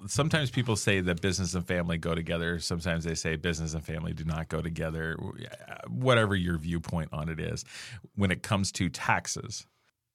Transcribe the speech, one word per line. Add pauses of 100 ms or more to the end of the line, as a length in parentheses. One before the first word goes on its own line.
sometimes
people
say
that
business
and
family
go
together.
Sometimes
they
say
business
and
family
do
not
go
together.
Uh, (120)
whatever
your
viewpoint
on
it
is. (520)
When
it
comes
to
taxes, (500)